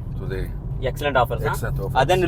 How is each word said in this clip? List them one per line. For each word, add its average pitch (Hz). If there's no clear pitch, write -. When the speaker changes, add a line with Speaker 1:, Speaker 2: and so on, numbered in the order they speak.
Speaker 1:
today. 95
Speaker 2:
ఎక్సలెంట్ 143
ఆఫర్, 120
sir. 110
Speaker 1:
Excellent -
offer. -
Speaker 2:
అదే 143
అండి, 180